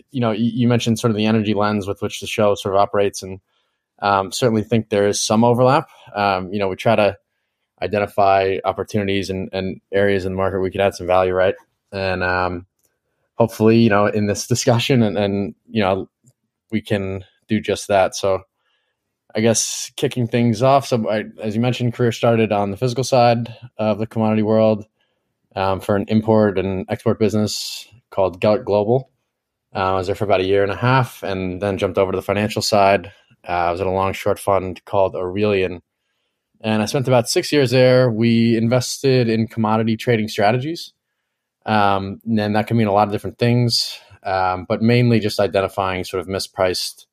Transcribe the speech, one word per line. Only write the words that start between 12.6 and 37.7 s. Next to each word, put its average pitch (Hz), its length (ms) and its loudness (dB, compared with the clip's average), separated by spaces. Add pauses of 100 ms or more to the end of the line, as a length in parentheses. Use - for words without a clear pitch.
hopefully, 113 440 4
you 117 100 6
know, 101 160 4
in 104 220 0
this 101 200 -4
discussion 120 560 2
and, 98 140 0
and, 101 360 -2 (160)
you 110 120 0
know, 95 260 0 (640)
we 107 80 -4
can 98 460 -4 (240)
do 107 100 0
just 95 300 -4
that. 98 260 2
So 95 280 -2 (920)
I 107 60 -2
guess - 560 0
kicking 127 300 -2
things 120 340 0
off. 135 260 4
So 113 220 -2
I, 107 160 -2 (160)
as 104 140 -6
you 117 60 0
mentioned, 120 320 -2
career 117 200 0
started 113 400 2
on 101 180 -2
the 98 60 -8
physical 127 260 -4
side 120 500 2 (240)
of 107 220 -2
the 110 80 -4
commodity 110 360 0
world, 110 420 2 (720)
um, 95 240 -2
for 104 160 0
an 98 100 -2
import 107 500 2
and 95 300 -4
export 104 320 -2
business 107 640 -2 (260)
called 92 300 -2
Gellert 107 240 2
Global. 104 460 0 (600)
Uh, 95 220 -2
I - 40 0
was 92 100 -4
there 98 80 -2
for - 80 -6
about 98 160 2
a 92 60 0
year 98 180 2
and 101 80 0
a 95 40 -6
half 123 460 0
and 92 400 -6
then 101 160 -2
jumped 95 220 0
over 95 120 2
to 95 40 -2
the 92 80 -4
financial 107 400 -2
side. 98 480 2 (360)
Uh, - 40 -10
I 87 200 0
was 87 80 -6
at 95 60 -4
a 92 60 -2
long 95 220 -2
short - 260 -4
fund 92 460 -2
called 95 300 0
Aurelian, 92 680 -2 (760)
and 110 220 0
I 107 40 0
spent 131 220 -2
about 123 220 2
six - 220 -2
years 143 180 2
there. 127 400 4